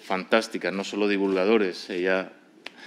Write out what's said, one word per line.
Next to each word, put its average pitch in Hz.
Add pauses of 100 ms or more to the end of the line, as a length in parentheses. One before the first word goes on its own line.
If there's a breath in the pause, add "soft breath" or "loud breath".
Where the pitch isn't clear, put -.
fantástica, 92
no 95
solo 104
divulgadores, 98
ella 92 (540 loud breath)